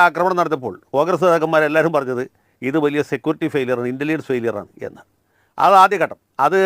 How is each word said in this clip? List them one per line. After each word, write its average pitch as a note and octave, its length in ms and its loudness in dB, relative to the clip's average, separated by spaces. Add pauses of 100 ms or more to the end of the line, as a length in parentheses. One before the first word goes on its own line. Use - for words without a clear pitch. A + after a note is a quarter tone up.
ആക്രമണം F3 340 0
നടത്തിയപ്പോൾ C#3+ 340 -4 (220)
കോൺഗ്രസ് D#3+ 300 0
നേതാക്കന്മാരെല്ലാവരും D#3+ 720 2
പറഞ്ഞത് B2+ 260 -4 (380)
ഇത് C3+ 240 -2
വലിയ D3 160 0 (100)
സെക്യൂരിറ്റി D3+ 440 -4
ഫെയിലിയറാണ്, B2 380 -2
ഇന്റലിജൻസ് D3+ 380 -6
ഫെയിലിയറാണ് A2+ 380 -4 (180)
എന്ന്. - 140 -18 (560)
അത് F3+ 260 4
ആദ്യഘട്ടം. F#3+ 360 0 (260)
അത് E3+ 200 2